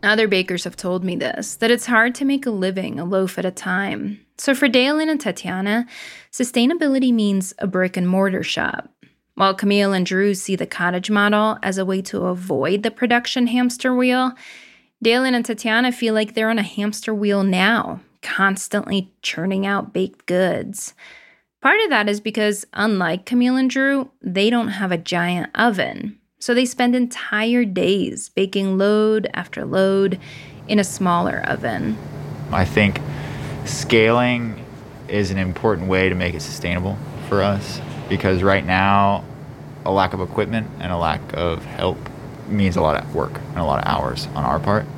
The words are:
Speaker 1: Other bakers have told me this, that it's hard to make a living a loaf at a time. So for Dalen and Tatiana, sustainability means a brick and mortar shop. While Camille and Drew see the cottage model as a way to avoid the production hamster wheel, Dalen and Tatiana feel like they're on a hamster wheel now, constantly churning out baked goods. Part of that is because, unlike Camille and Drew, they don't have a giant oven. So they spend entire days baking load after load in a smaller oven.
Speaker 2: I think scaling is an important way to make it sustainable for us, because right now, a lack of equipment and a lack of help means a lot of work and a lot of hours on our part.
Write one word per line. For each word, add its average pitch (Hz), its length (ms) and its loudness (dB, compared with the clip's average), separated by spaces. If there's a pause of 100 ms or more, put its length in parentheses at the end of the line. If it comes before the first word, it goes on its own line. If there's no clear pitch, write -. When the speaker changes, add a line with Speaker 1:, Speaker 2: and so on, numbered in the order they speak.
Speaker 1:
Other 214 240 4
bakers 185 380 0
have 180 100 -8
told 180 280 -4
me 180 120 -2
this, - 400 -6
that 226 160 2
it's 233 160 0
hard 240 280 4
to 285 100 -4
make 277 200 0
a 247 60 -2
living 190 480 -2
a 160 40 -6
loaf 190 360 0
at 185 60 -2
a 185 60 0
time. 202 680 -4 (180)
So - 160 0
for 277 140 2
Dalen 277 420 2
and 302 100 0
Tatiana, 202 680 -2 (440)
sustainability 262 800 2
means 202 440 2
a 202 100 -4
brick 185 300 0
and 180 100 0
mortar 190 360 2
shop. - 480 -4 (440)
While 190 200 4
Camille 202 360 2
and 185 140 2
Drew 196 300 2
see 190 200 -4
the - 120 -4
cottage 180 420 -2
model 208 540 4
as 190 140 -2
a 190 80 0
way 190 180 0
to 185 240 -2
avoid 180 560 0
the 226 80 0
production 247 560 0
hamster 247 460 2
wheel, 254 400 2 (680)
Dalen 247 320 4
and 233 120 0
Tatiana 233 460 0
feel 233 220 -2
like 214 200 0
they're 220 160 2
on 226 100 0
a 208 40 0
hamster 208 500 -4
wheel 202 300 2
now, 196 580 2 (200)
constantly 196 1000 -2
churning 190 440 -2
out 196 280 -2
baked 190 320 -4
goods. 180 680 -2 (680)
Part 392 200 4
of 415 80 2
that 214 200 2
is 208 100 0
because, 208 540 -2
unlike 185 520 0
Camille 247 300 2
and 262 140 2
Drew, 269 420 0 (100)
they 196 280 2
don't 233 200 2
have 190 220 -2
a 175 60 0
giant 175 580 -2
oven. 202 640 0 (240)
So 240 120 0
they 254 120 4
spend 240 300 0
entire 240 720 0
days 185 640 0
baking 196 480 0
load 214 560 2
after - 320 -8
load 190 540 2 (480)
in 208 120 2
a 190 60 2
smaller 175 640 0
oven. - 500 -2 (540)
Speaker 2:
I 95 120 2
think 101 380 2 (640)
scaling 117 1000 2 (440)
is 98 220 0
an 95 60 -2
important 92 520 0
way 92 200 4
to 90 60 0
make 87 180 0
it 80 80 -6
sustainable 90 560 -4 (320)
for 101 120 2
us, 101 380 -2 (300)
because 95 320 2
right 95 240 4
now, 98 580 4 (600)
a 90 60 0
lack 95 220 2
of 95 60 -4
equipment 104 500 -4 (100)
and 90 120 -6
a 87 60 -2
lack 82 240 -2 (120)
of 82 300 -2
help - 340 -2 (500)
means 98 280 0
a 90 60 2
lot 76 200 2
of - 140 -10
work 78 180 -2 (160)
and - 100 -8
a 85 40 -2
lot 69 160 0
of - 80 -2
hours - 400 -2
on 71 160 -6
our 69 160 0
part. 98 260 0 (120)